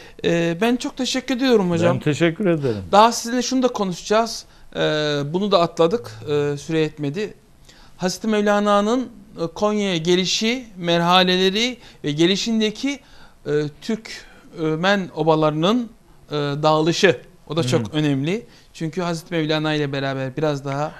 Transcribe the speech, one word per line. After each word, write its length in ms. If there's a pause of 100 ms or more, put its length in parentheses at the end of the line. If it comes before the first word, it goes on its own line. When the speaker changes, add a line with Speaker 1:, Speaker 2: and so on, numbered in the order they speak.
(240)
Speaker 1:
E, 360
ben 160
çok 200
teşekkür 400
ediyorum 340
hocam. 260
Speaker 2:
Ben 60
teşekkür 440
ederim. 360 (100)
Speaker 1:
Daha 200
sizinle 300
şunu 200
da 60
konuşacağız. 760 (320)
Ee, 20 (540)
bunu 180
da 100
atladık, 520 (160)
ee, 300
süre 200
yetmedi. 560 (640)
Hazreti 320
Mevlana'nın, 800 (360)
e, 100
Konya'ya 420
gelişi, 680 (120)
merhaleleri 1000 (280)
ve 80
gelişindeki, 880 (460)
e, 40 (300)
Türkmen 1200 (160)
obalarının, 760 (400)
e, 40
dağılışı. 840 (260)
O 100
da 80
çok 280
Speaker 2:
Hı. 40
Speaker 1:
önemli. 500 (260)
Çünkü 300
Hazreti 320
Mevlana 400
ile 180
beraber 440
biraz 280
daha 360